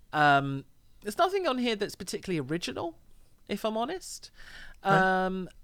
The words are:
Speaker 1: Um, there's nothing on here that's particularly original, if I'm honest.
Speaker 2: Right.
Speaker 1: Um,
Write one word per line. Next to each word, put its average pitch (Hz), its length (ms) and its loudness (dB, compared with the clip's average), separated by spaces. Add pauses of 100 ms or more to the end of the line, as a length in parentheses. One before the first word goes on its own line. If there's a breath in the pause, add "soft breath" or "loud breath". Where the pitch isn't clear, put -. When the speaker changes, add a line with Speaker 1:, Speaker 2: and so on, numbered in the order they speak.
(120)
Speaker 1:
Um, 139 520 4 (380)
there's 208 160 -6
nothing 370 280 2
on 254 120 0
here 240 180 0
that's 202 180 -4
particularly 185 460 -4
original, 175 580 -6 (500)
if 208 160 -6
I'm 220 120 -2
honest. 285 560 -8 (520 loud breath)
Speaker 2:
Right. 190 420 4
Speaker 1:
Um, 185 220 -4 (160)